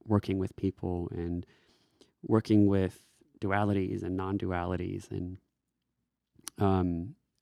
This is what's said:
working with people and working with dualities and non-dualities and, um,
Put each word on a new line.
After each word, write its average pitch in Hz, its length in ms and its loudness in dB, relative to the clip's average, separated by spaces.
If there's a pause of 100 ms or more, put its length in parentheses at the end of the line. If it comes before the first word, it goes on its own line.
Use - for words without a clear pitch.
working 101 320 0
with 95 180 -4
people 90 560 -4
and 85 340 -6 (800)
working 107 420 6
with 98 380 0 (340)
dualities 98 640 0
and 92 140 -4
non-dualities 92 920 -4
and, 92 260 -6 (1200)
um, 92 580 0 (260)